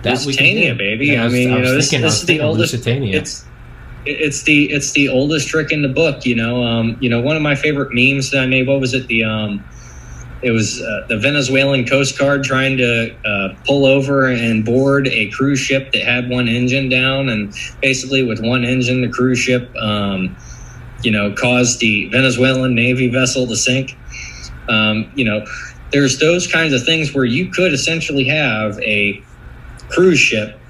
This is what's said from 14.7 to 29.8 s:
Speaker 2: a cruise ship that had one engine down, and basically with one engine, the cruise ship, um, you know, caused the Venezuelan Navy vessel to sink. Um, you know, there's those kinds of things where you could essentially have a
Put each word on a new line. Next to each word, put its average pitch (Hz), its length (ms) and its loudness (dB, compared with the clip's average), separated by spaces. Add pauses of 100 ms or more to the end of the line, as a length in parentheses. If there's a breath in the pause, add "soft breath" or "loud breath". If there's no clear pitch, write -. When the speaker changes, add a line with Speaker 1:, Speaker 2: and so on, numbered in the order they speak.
Speaker 2:
a 107 220 0
cruise 135 300 0
ship 135 340 -2
that - 100 0
had 123 260 -2
one 123 200 0
engine 123 400 0
down, 131 400 0
and 107 260 -4 (260 loud breath)
basically 135 420 0
with 110 180 -2
one 120 240 0
engine, 127 340 0
the 123 80 0
cruise 123 320 2
ship, 123 380 0
um, 98 580 -2 (680 loud breath)
you 123 100 0
know, 104 200 0
caused 123 480 2
the 104 300 0
Venezuelan 127 680 2
Navy 123 320 2
vessel 127 400 0
to 113 80 -4
sink. 131 400 -2 (720 loud breath)
Um, 107 480 0
you 135 80 0
know, 107 220 0 (480 loud breath)
there's 139 260 2
those 170 260 4
kinds 160 280 0
of 123 100 0
things 160 300 0
where 139 100 2
you 143 260 0
could 180 220 2
essentially 143 540 -2
have 110 560 0
a 101 420 -2 (640)